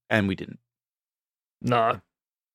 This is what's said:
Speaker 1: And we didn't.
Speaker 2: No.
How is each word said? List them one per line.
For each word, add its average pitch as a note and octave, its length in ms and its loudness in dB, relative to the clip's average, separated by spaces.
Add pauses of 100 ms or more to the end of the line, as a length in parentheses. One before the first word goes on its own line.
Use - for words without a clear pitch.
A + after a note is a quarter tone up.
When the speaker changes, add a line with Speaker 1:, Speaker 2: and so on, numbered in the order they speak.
Speaker 1:
And G#2+ 180 2
we F#2+ 80 0
didn't. - 240 -12 (1000)
Speaker 2:
No. A#2 400 0 (540)